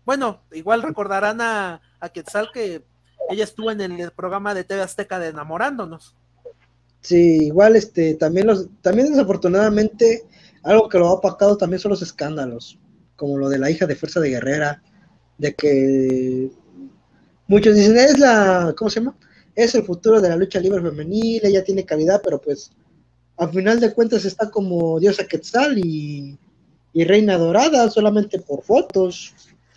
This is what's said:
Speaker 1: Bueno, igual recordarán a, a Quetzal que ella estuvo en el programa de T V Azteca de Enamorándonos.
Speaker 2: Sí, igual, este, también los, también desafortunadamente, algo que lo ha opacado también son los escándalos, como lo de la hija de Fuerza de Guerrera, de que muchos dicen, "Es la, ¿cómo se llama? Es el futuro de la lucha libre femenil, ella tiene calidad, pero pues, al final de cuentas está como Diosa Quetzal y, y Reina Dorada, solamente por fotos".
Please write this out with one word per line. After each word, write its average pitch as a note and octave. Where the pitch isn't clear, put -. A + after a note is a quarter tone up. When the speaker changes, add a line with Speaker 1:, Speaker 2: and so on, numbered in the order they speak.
Speaker 1:
Bueno, B3
igual F#3+
recordarán G#3
a, G3+
a F3
Quetzal G#3
que F#3
ella G#3
estuvo A3
en G#3
el F3
programa G3
de F#3
T G3
V G3
Azteca F#3+
de E3+
Enamorándonos. E3
Speaker 2:
Sí, E3
igual, G3+
este, E3+
también E3
los, F#3+
también A3
desafortunadamente, G#3+
algo G#3+
que F#3+
lo F3
ha F3
opacado G3+
también F3+
son G3+
los F3+
escándalos, C#3+
como C#3+
lo C#3
de C#3
la C3+
hija D#3+
de C#3+
Fuerza D#3
de D3+
Guerrera, C#3+
de C#3+
que C3
muchos G#3
dicen, G#3
"Es C4+
la, F#3+
¿cómo A3
se A3
llama? B3+
Es A#3
el A3
futuro G#3+
de F#3
la E3
lucha F#3+
libre F#3
femenil, G3
ella G3
tiene F#3+
calidad, E3+
pero -
pues, -
al E3+
final G3
de A3+
cuentas A3+
está G#3
como F3
Diosa G3
Quetzal A#3+
y, D3
y E3
Reina G3
Dorada, A3+
solamente G#3
por C#3+
fotos". F#3+